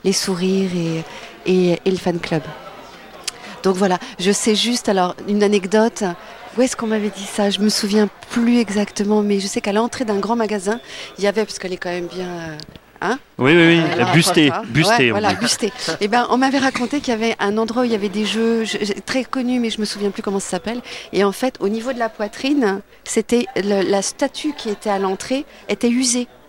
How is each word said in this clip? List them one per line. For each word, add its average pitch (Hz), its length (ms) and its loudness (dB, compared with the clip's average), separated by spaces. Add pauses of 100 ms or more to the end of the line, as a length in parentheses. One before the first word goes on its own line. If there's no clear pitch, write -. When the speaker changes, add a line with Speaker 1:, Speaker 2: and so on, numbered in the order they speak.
Speaker 1:
les 190 100 2
sourires 190 600 0
et, 165 280 -2 (680)
et, 165 140 2
et 190 60 4
le 185 60 0
fan 175 220 -2
club. 165 220 -2 (1200)
Donc 190 120 2
voilà, 185 220 2 (220)
je 190 120 2
sais 214 240 2
juste, 233 340 0
alors, 185 260 2 (120)
une 208 160 2
anecdote. 208 600 2 (540)
Où 226 40 4
est-ce 254 160 2
qu'on 226 100 -4
m'avait 214 220 0
dit 196 160 -10
ça ? 202 240 0
Je 196 100 -4
me 214 100 4
souviens 208 380 2 (220)
plus 240 300 4
exactement, 208 640 0
mais 202 180 2
je 196 80 -4
sais 240 120 -2
qu'à 208 140 -2
l'entrée 233 320 0
d'un 208 140 0
grand 196 160 0
magasin, 214 440 -2 (380)
il 185 60 -4
y 202 40 4
avait, 202 180 2
parce - 140 -12
qu'elle 185 140 -6
est 180 40 -8
quand 180 120 -8
même 175 160 -4
bien... 180 220 -8
Euh, 165 300 -10 (440)
hein ? 220 160 -2 (220)
Speaker 2:
Oui, 131 160 6
oui, 165 120 8
oui, 170 120 6
Speaker 1:
Euh, 165 180 0
Lara 120 160 2
Speaker 2:
bustée, 160 360 6
Speaker 1:
Croft, - 160 -4
hein. - 60 -12
Speaker 2:
bustée, 180 340 4
Speaker 1:
Ouais, 117 40 4
Speaker 2:
on 214 100 0
Speaker 1:
voilà, 208 140 2
Speaker 2:
dit. 185 60 -4
Speaker 1:
bustée. 226 340 -2 (260)
Eh 208 80 0
ben, 240 220 2
on 233 80 2
m'avait 269 220 2
raconté 262 420 0
qu'il 254 100 -2
y 220 60 0
avait 226 220 0
un 208 180 0
endroit 226 240 0
où 247 40 2
il 233 60 0
y 226 40 0
avait 202 120 -2
des 208 180 -2
jeux, 226 400 0
je, 214 160 -6
je, 202 120 -2
très 254 320 -4
connus, 254 340 -2
mais 226 120 0
je 214 100 -4
me 208 40 0
souviens 202 260 -2
plus 208 100 -8
comment 196 180 -2
ça - 120 -8
s'appelle. 208 280 -6 (320)
Et 185 120 2
en 196 100 4
fait, 254 260 -2
au 196 80 -2
niveau 226 240 -2
de 247 80 -6
la 226 100 -2
poitrine, 220 720 0 (220)
c'était 233 440 0 (100)
le, 196 240 2
la 196 220 2
statue - 520 -4
qui - 140 -8
était 208 220 -4
à 196 80 0
l'entrée 196 440 -2 (260)
était 214 200 2
usée. 247 380 0 (220)